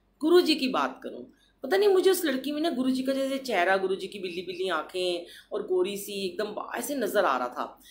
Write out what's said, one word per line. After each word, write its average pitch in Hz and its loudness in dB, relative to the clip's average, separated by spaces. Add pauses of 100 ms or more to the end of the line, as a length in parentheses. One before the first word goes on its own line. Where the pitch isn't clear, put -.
(220)
गुरुजी 320 6
की 262 -2
बात 139 -2
करूं। 123 -12 (400)
पता 269 2
नहीं 415 6
मुझे 370 6
उस 349 0
लड़की 269 -2
में 302 -4
ना 339 2
गुरुजी 262 0
का 269 0
जैसे 269 -2
चेहरा, 196 2
गुरुजी 185 -2
की 202 -10
बिल्ली 180 -8
बिल्ली 180 -6
आंखें 175 -4 (260)
और 202 -4
गोरी 185 0
सी 196 -6
एकदम 185 -4
बा-, - -8
ऐसे 262 -4
नज़र 208 2
आ 135 2
रहा 123 -2
था। - -8